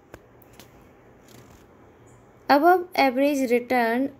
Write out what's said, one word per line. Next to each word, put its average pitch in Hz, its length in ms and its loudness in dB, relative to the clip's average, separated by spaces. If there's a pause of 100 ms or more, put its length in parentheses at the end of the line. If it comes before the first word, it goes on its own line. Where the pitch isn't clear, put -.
(2500)
Above 339 320 4
average 269 680 -2
return 240 600 -2 (120)